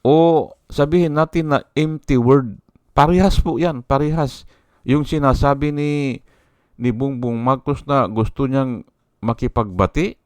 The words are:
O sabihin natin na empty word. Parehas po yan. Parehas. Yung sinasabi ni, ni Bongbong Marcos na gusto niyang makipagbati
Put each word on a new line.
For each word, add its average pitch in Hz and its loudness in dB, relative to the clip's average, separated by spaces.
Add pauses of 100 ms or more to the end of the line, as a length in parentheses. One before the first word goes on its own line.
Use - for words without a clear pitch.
O 160 4 (240)
sabihin 151 0
natin 156 -2
na 135 2 (160)
empty 156 -2
word. 123 2 (400)
Parehas 180 4
po 147 0
yan. 151 -2
Parehas. 151 -2 (400)
Yung 139 2
sinasabi 143 0
ni, 147 -4 (560)
ni 120 0
Bongbong 123 -4
Marcos 131 -2
na 139 0
gusto 110 -2
niyang 131 -2 (400)
makipagbati 113 -2